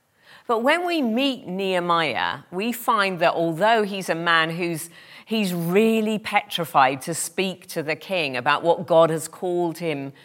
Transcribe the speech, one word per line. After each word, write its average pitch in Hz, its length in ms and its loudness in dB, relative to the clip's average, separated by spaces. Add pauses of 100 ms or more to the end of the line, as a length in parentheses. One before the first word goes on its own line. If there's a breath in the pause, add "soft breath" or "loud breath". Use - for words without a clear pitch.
(480 loud breath)
But 233 160 0
when 330 220 2
we 339 160 0
meet 254 460 0
Nehemiah, 170 920 0 (120)
we 214 220 -4
find 196 460 0
that 165 160 4
although 175 480 2
he's 190 260 -6
a 170 60 0
man 165 340 2
who's, 170 400 -6 (360 loud breath)
he's 208 280 -2
really 214 640 2
petrified 147 840 0
to 170 100 -6
speak - 540 -6
to 170 140 -6
the 151 140 -4
king 156 400 -4
about 143 260 0
what 170 240 2
God 165 240 6
has 156 200 -4
called 175 480 -4
him 143 340 -6 (140)